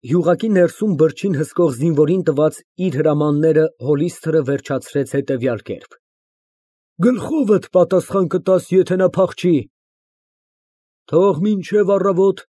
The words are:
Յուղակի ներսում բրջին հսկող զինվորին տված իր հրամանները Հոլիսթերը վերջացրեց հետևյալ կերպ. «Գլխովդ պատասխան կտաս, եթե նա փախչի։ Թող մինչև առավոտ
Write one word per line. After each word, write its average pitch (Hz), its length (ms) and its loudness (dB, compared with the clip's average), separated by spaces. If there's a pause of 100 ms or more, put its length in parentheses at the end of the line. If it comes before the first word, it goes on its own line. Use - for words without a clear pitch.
Յուղակի 170 460 0
ներսում 185 440 0
բրջին 151 440 0
հսկող 160 340 0
զինվորին 151 520 0
տված 151 320 0 (200)
իր 180 220 -4
հրամանները 151 640 2 (160)
Հոլիսթերը 151 640 -2
վերջացրեց 139 720 -6
հետևյալ 127 500 -4
կերպ. - 300 -14 (1040)
«Գլխովդ 226 760 0
պատասխան 185 560 0
կտաս, 180 400 0
եթե 185 300 2
նա 185 100 2
փախչի։ 175 460 0 (1500)
Թող 170 320 2
մինչև 202 540 0
առավոտ 190 540 0